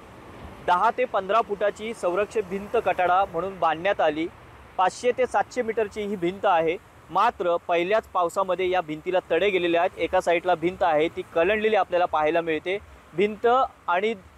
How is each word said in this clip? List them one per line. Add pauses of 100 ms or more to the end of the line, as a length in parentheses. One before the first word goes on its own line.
(680)
दहा
ते
पंधरा
फुटाची
संरक्षक
भिंत (100)
कटाडा
म्हणून
बांधण्यात
आली. (500)
पाचशे
ते
सातशे
मीटरची
ही
भिंत
आहे. (340)
मात्र (120)
पहिल्याच
पावसामध्ये
या
भिंतीला (120)
तडे
गेलेले
आहेत.
एका
साईडला
भिंत
आहे,
ती (120)
कलंडलेली
आपल्याला
पाहायला
मिळते. (380)
भिंत (420)
आणि, (240)